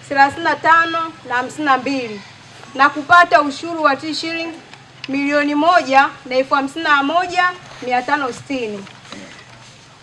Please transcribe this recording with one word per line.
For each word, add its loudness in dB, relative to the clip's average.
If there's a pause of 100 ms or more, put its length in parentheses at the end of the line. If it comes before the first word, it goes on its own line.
thelathini 2
na 0
tano 2 (160)
na -6
hamsini -4
na 4
mbili -6 (540)
na 4
kupata 4
ushuru -6
wa 2
T -8
shilingi -8 (500)
milioni 0
moja 4 (180)
na -8
elfu 0
hamsini -2
na 2
moja 0 (320)
mia -2
tano -2
sitini. -8 (1200)